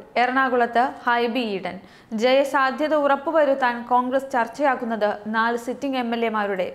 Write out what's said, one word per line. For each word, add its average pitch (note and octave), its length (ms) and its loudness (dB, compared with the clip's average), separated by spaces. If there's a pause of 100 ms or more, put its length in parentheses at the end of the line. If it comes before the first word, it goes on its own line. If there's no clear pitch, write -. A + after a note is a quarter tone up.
(220)
എറണാകുളത്ത് B3 640 2 (200)
ഹൈബി A#3+ 380 0 (140)
ഈഡൻ. F#3 200 -8 (460)
ജയസാധ്യത C4+ 720 2 (100)
ഉറപ്പുവരുത്താൻ C#4 720 2 (140)
കോൺഗ്രസ് B3+ 460 0
ചർച്ചയാക്കുന്നത് A#3 760 0 (260)
നാല് A#3 300 0
സിറ്റിംഗ് C4 360 -4
എം A#3 140 -4
എൽ A#3 140 -2
എമാരുടെ G#3 440 -2